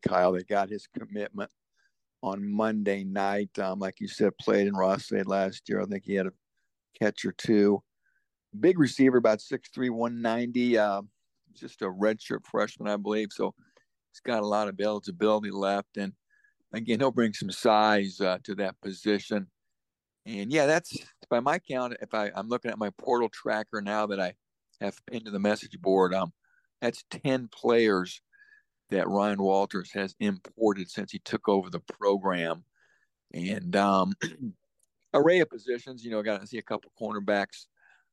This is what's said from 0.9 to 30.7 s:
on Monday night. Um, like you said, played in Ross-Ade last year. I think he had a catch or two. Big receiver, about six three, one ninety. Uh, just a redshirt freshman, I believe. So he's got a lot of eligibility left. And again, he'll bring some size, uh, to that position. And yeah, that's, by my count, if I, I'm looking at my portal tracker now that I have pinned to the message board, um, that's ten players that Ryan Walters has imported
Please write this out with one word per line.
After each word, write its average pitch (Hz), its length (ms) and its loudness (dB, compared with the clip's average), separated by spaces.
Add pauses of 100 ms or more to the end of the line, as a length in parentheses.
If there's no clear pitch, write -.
on 98 300 -4
Monday 104 540 0
night. 98 520 -2
Um, 95 220 -4
like 95 220 -6
you 101 80 -6
said, - 280 2
played 101 300 4
in 101 60 -2
Ross-Ade 95 540 0
last 98 420 -2
year. 101 120 -2
I 95 40 -4
think 98 180 -6
he 101 120 -4
had 95 120 0
a 92 60 -10 (680)
catch 104 240 0
or 95 80 -4
two. 101 500 4 (760)
Big 175 200 4
receiver, 131 360 6
about 113 240 4
six - 300 -8
three, 127 200 -2
one 117 320 -2
ninety. 120 560 2
Uh, 101 260 2 (500)
just - 280 -18
a 107 40 -4
redshirt 104 600 -2
freshman, 107 440 -4
I 104 80 -2
believe. 104 340 -4
So 98 220 -4 (580)
he's - 100 -20
got 117 200 -2
a 104 40 -2
lot 104 220 0
of 95 140 -8
eligibility 104 680 0
left. 98 460 -2
And 98 160 -4 (600)
again, 113 260 -2
he'll 135 120 2
bring 113 220 2
some 101 180 -8
size, 107 680 4
uh, 92 240 0
to 101 120 -8
that 95 260 -6
position. 101 640 -2 (800)
And 104 260 -8
yeah, 147 140 4
that's, 156 320 0 (320)
by 120 120 0
my 147 180 0
count, 127 420 -6
if - 120 -10
I, 107 200 -2
I'm 98 140 -6
looking 117 240 -4
at 107 80 -6
my 107 180 -2
portal 120 320 0
tracker 107 520 -6
now 104 260 -2
that 98 120 -4
I 92 140 -2 (480)
have 101 140 -6 (100)
pinned 113 200 -10
to 107 60 -12
the 101 80 -4
message 104 400 -2
board, 95 340 4
um, 92 200 -2 (480)
that's 120 300 -4
ten 131 380 -2
players 110 680 2 (720)
that 95 180 0
Ryan 101 360 0
Walters 98 500 0
has 98 260 -6
imported 101 720 -2